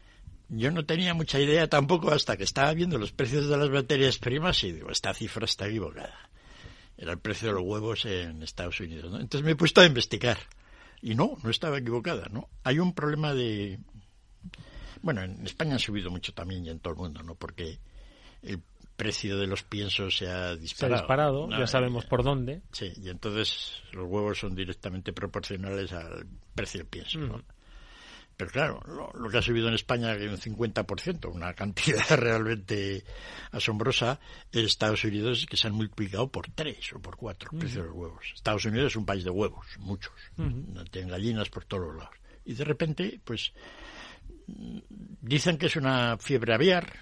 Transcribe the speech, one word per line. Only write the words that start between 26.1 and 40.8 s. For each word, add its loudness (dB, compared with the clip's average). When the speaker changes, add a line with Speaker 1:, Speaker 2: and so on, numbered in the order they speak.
Speaker 1:
precio -6
del -12
pienso, -8
¿no? -4
Speaker 2:
Ujú. -12
Speaker 1:
Pero -6
claro, -2
lo, -10
lo -6
que 4
ha 6
subido 4
en 2
España 0
es -4
un -4
cincuenta -2
por -4
ciento, -4
una -6
cantidad 2
<laughs> 6
realmente 0
asombrosa. 2
En 4
Estados 2
Unidos 0
es -4
que -6
se 2
han -2
multiplicado -2
por -6
tres -8
o -12
por -12
cuatro -10
el -6
precio -4
Speaker 2:
Ujú. -6
Speaker 1:
de -12
los -8
huevos. -12
Estados 0
Unidos 2
es 0
un -2
país 0
de -2
huevos, 0
muchos. -8
Speaker 2:
Ujú. 0
Speaker 1:
No -10